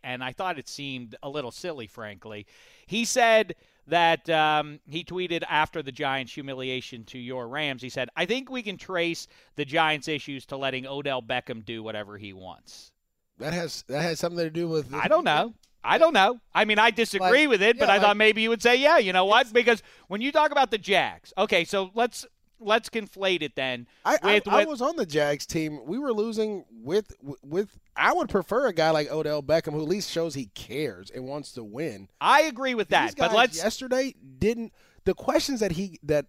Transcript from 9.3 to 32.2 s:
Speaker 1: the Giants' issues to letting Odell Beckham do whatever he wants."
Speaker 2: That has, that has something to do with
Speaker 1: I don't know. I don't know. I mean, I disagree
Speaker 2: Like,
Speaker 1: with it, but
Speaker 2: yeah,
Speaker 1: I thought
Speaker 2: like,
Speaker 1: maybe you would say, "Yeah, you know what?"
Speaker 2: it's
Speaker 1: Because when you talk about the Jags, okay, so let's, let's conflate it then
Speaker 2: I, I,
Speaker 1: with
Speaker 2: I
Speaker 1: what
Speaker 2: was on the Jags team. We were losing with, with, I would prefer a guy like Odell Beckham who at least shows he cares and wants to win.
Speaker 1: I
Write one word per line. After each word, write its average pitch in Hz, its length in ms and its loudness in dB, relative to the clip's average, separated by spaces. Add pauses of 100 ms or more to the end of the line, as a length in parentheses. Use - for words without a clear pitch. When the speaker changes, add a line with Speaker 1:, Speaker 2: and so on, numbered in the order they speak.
Speaker 1:
the 147 100 -4
Giants' 156 420 0
issues 143 400 -8
to 139 100 -10
letting 131 280 -6
Odell 139 380 -6
Beckham 117 420 -8
do 113 160 -8
whatever 107 380 -8
he 101 120 -14
wants." - 600 -20 (480)
Speaker 2:
That 151 140 -6
has, 170 340 -8
that 143 160 -4
has 165 160 -2
something 175 240 -4
to 160 80 -4
do 170 160 -4
with 147 260 -4
Speaker 1:
I 135 140 -2
don't 320 160 4
know. 185 320 0 (260)
I 143 160 2
don't 320 140 8
know. 226 300 4 (120)
I 202 120 4
mean, 214 120 2
I 226 140 6
disagree 214 520 4
Speaker 2:
Like, 294 60 4
Speaker 1:
with 202 120 4
it, 233 180 4
but - 80 2
Speaker 2:
yeah, 196 60 8
Speaker 1:
I 202 60 6
thought 208 100 6
Speaker 2:
like, 208 80 2
Speaker 1:
maybe 214 240 4
you 226 80 2
would 226 120 0
say, 240 140 6
"Yeah, 294 220 6
you 196 160 2
know 185 100 4
what?" 214 200 6
Speaker 2:
it's 220 100 -10
Speaker 1:
Because 233 280 4 (280)
when 202 100 -6
you 254 140 -2
talk 302 180 4
about 277 200 2
the 220 60 -2
Jags, 165 600 -2
okay, 196 260 2
so 190 320 -4
let's, 233 300 -2 (340)
let's 226 300 0
conflate 190 520 -4
it 147 140 -8
then 127 320 -6 (160)
Speaker 2:
I, 392 180 2
I, 208 140 2
Speaker 1:
with 208 140 2
Speaker 2:
I 208 80 2
Speaker 1:
what 320 100 4
Speaker 2:
was 277 140 -6
on 320 160 -2
the 262 80 -2
Jags 147 400 0
team. 156 400 -4
We 175 120 -6
were 277 140 -4
losing 214 580 -4
with, 135 440 -4 (280)
with, 175 380 -6 (160)
I 196 160 2
would 320 160 0
prefer 247 400 0
a 151 60 -2
guy 160 160 2
like 156 200 0
Odell 151 320 -2
Beckham 156 300 2
who 151 100 -2
at 151 60 -4
least 190 240 -2
shows 165 240 -2
he 127 120 -8
cares 104 640 -8
and 127 180 -10
wants 143 240 -12
to 120 100 -12
win. 107 460 -8 (100)
Speaker 1:
I 247 220 6